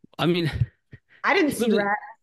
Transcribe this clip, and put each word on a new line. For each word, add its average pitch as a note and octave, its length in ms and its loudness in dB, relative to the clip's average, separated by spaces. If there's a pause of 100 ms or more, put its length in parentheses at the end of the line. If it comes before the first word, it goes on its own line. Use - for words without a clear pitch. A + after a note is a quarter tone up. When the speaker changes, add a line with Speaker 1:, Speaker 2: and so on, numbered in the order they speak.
(200)
Speaker 1:
I C#3 80 0
mean, F3 240 0
<laughs> - 720 -6
Speaker 2:
I A3+ 100 2
didn't D#4 180 2
Speaker 1:
he - 40 -6
Speaker 2:
see A3+ 140 0
Speaker 1:
lived G#3 40 4
in G3+ 80 2
Speaker 2:
rats. G3+ 180 -2 (240)